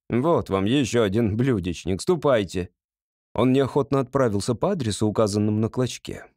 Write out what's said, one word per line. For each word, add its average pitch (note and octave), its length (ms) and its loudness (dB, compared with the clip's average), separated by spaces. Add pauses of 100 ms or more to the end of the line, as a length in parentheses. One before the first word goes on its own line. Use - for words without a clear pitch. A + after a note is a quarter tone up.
"Вот B2+ 400 0
вам G2 160 0
еще A#2 380 2
один G#2 340 0
блюдечник, F#2+ 640 -2
ступайте". A#2 680 0 (640)
Он B2+ 200 2
неохотно C3+ 460 0
отправился A#2+ 560 0
по E3+ 160 0
адресу, A2+ 360 -2
указанному G#2+ 520 2
на A2 100 0
клочке. - 560 -6 (120)